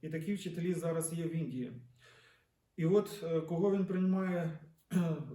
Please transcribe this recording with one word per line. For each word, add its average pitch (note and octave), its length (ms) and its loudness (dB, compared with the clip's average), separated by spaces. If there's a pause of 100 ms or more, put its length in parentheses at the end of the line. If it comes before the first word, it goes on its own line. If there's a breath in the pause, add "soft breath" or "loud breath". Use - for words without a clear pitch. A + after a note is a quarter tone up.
І D#3 60 -6
такі D#3+ 260 -2
вчителі F3 400 -2
зараз E3 380 -2
є E3 120 -2
в D#3+ 120 -2
Індії. B2+ 360 -4 (1040 loud breath)
І D#3+ 100 2
от, G3 360 4
е, E3 180 0
кого E3+ 300 2
він F#3+ 160 4
приймає F#3 720 0 (320)
<clears throat> E3 440 0